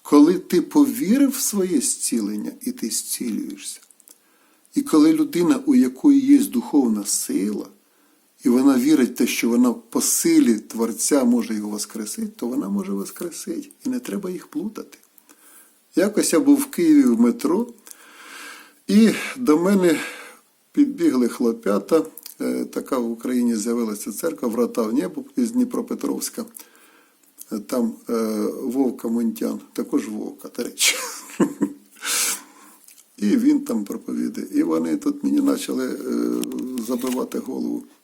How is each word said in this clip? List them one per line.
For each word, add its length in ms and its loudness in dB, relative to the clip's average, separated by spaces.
Коли 380 6
ти 220 0
повірив 680 2
в 100 -4
своє 420 0
зцілення, 720 -4
і 100 -6
ти 180 -8
зцілюєшся. 880 -8
І 60 2
коли 320 6
людина, 520 0
у 100 4
якої 440 4
є 200 6
духовна 680 0
сила, 640 -4
і 40 4
вона 280 6
вірить 340 4
в 40 -12
те, 120 2
що 220 -2
вона 240 4
по 280 -4
силі 580 4
Творця 640 0
може 320 2
його 140 -6
воскресити, 580 -8
то 200 -8
вона 220 -4
може 220 -4
воскресити. 800 -8
І 40 -2
не 100 -4
треба 300 -6
їх 180 -10
плутати. 500 -10
Якось 380 0
я 60 4
був 200 6
в 60 -2
Києві 380 6
в 160 4
метро, 480 2
і 220 8
до 200 4
мене 420 4
підбігли 560 2
хлопята. 760 0
Е, 240 -4
така 320 -6
в 140 -4
Україні 440 -2
з'явилася 560 -4
церква, 380 -4
Врата 320 -2
в 120 -2
небо 300 -4
із 160 0
Дніпропетровська. 960 -4
Е, 80 -6
там, 340 -4
е, 40 -2
Вовка 440 -2
Монтян, 520 -2
також 340 -4
Вовка, 500 -10
до 60 -6
речі. 320 -2
<laughs> 60 4
І 200 2
він 220 4
там 240 -4
проповідує. 680 -8
І 120 2
вони 340 0
тут 260 -4
мені 180 0
почали, 460 -2
е, 1000 -6
забивати 520 -4
голову. 440 -6